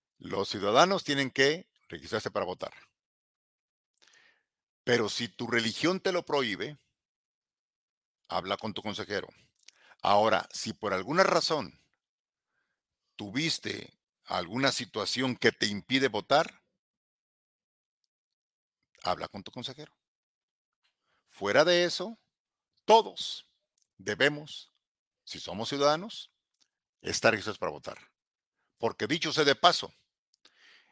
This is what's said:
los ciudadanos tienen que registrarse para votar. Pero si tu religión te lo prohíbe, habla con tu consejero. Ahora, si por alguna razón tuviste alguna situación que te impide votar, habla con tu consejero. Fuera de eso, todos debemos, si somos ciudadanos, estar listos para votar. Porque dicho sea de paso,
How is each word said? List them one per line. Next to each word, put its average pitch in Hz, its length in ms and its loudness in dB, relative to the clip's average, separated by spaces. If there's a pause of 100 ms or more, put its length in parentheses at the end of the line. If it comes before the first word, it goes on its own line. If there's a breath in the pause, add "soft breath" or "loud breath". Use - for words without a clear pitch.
(200)
los 98 300 -4
ciudadanos 131 540 4
tienen 139 280 -2
que 147 360 2 (200)
registrarse 90 420 -6
para 95 160 -4
votar. - 280 -8 (2000 soft breath)
Pero 117 260 2
si 120 180 -6
tu 117 200 -10
religión 120 540 0
te - 100 -2
lo 175 120 -2
prohíbe, 131 540 -2 (1500)
habla 90 260 -2
con 107 180 -6
tu 98 80 -10
consejero. 101 460 -6 (760 soft breath)
Ahora, 104 520 4
si - 180 -6
por 104 220 -4
alguna 113 300 2
razón 160 540 0 (1400)
tuviste - 840 -6 (260)
alguna 104 460 -2
situación 120 640 -2
que 117 160 4
te - 140 0
impide 120 420 0
votar, 127 540 0 (2500)
habla 85 240 -4
con 101 160 -14
tu - 80 -18
consejero. 135 400 -14 (1400)
Fuera 107 380 2
de 175 180 4
eso, 185 340 -6 (680)
todos - 640 2 (480)
debemos, 143 720 -2 (520)
si - 160 -14
somos 98 300 -6
ciudadanos, 147 640 0 (680)
estar 95 320 2
listos 104 240 -6
para 82 140 -4
votar. - 260 -12 (800)
Porque 107 300 -4
dicho 156 260 -2
sea 156 100 2
de 139 120 4
paso, - 380 2 (1000 soft breath)